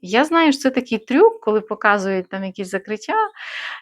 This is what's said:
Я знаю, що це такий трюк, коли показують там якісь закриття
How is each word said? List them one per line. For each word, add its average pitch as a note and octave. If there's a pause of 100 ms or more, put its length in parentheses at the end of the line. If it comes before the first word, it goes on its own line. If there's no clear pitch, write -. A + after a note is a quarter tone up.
Я A3
знаю, D#4+
що C4+
це C4+
такий A#3+
трюк, E4+
коли G#3+
показують G3+
там G3
якісь F#3+
закриття G#3 (680)